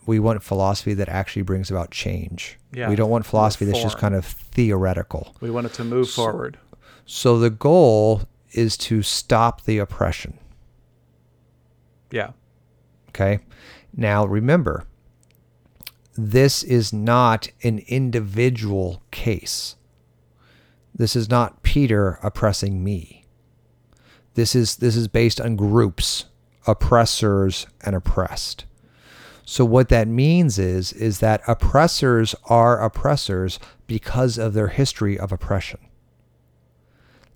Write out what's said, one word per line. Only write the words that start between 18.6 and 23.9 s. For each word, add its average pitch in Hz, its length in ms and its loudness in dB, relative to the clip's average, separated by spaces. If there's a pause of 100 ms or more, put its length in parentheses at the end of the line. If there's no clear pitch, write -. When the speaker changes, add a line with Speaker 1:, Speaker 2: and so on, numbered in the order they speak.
Speaker 1:
case. - 640 -6 (1200)
This 117 220 -2
is 113 120 -2
not 120 340 0
Peter 104 600 2
oppressing 98 640 -2
me. 95 400 -8 (1120)